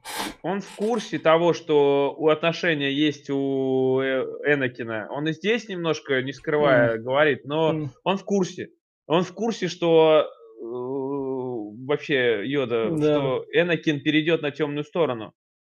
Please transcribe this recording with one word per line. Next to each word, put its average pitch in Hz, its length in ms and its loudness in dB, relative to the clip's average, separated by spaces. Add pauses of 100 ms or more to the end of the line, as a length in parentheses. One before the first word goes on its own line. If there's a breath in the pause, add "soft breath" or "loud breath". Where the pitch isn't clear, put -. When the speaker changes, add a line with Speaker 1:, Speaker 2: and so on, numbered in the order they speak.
(420)
Speaker 1:
он 190 180 -4
в - 160 -14
курсе 214 420 -2
того, 165 340 2
что 143 640 2
у 156 120 0
отношения 156 640 0
есть 143 360 -2
у, 135 720 0
э, 131 220 0 (240)
Энакина. 123 640 0
Он 143 180 -4
и 160 40 0
здесь 214 360 -2
немножко, 151 540 -2
не 135 100 -6
скрывая, 131 640 2
Speaker 2:
М. 113 60 -8
Speaker 1:
говорит, 135 420 2
но 156 260 0
Speaker 2:
М. 151 200 -2 (140)
Speaker 1:
он 190 120 0
в 190 80 -10
курсе. 190 440 -2 (380)
Он 165 180 2
в - 80 -10
курсе, 220 360 -4
что, 160 580 6 (340)
э, 117 40 -12 (1200)
вообще 127 640 0
Йода, 120 420 -2
Speaker 2:
Да. 160 60 -2
Speaker 1:
что 147 560 0
Энакин 165 480 2
перейдет 151 420 0
на 147 100 -2
темную 147 320 -4
сторону. 127 480 -2 (420)